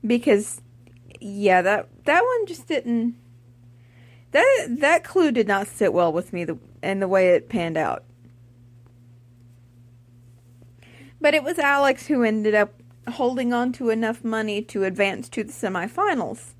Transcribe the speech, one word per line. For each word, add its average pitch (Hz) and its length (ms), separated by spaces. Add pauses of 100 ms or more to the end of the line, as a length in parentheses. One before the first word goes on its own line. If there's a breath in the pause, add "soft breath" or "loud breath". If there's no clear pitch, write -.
Because, 226 560 (580)
yeah, 202 420
that, 202 280 (160)
that 339 180
one 480 220
just 349 220
didn't, 233 480 (1160 soft breath)
that, 508 360 (120)
that 302 240
clue 330 280
did 226 160
not 202 200
sit - 260
well 170 180
with 175 220
me, 175 120
the, 165 120 (240)
and 196 200
the 196 60
way 185 220
it 175 200
panned 170 280
out. - 260 (3250 loud breath)
But 294 140
it 302 100
was 320 140
Alex 277 500
who 254 160
ended 214 300
up 208 200 (340)
holding 240 460
on 247 200
to 247 160
enough 226 340
money 220 380
to 208 220
advance 190 460
to 226 140
the 214 80
semifinals. 220 1080